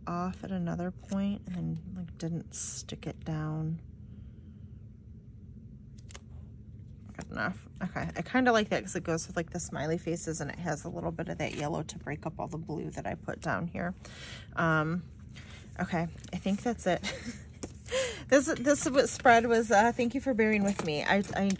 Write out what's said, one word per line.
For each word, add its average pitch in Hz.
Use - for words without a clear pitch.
off 175
at 196
another 175
point 196
and 185
then, 160
like, 180
didn't 165
stick -
it -
down. 156
Good -
enough. 110
Okay, 165
I 165
kinda 247
like 214
that 131
'cause -
it -
goes 165
with, -
like, 170
the 180
smiley 156
faces 165
and 143
it -
has 160
a 170
little 165
bit 165
of 170
that -
yellow 151
to -
break 143
up -
all -
the -
blue 156
that 147
I 92
put -
down 131
here. 131
Um, 160
okay, 170
I 180
think 196
that's 233
it. 175
<laughs> -
This, 269
this 285
w-, 269
spread 233
was, 226
uh, 226
thank 240
you 277
for 269
bearing 214
with 196
me. 151
I, 202
I 196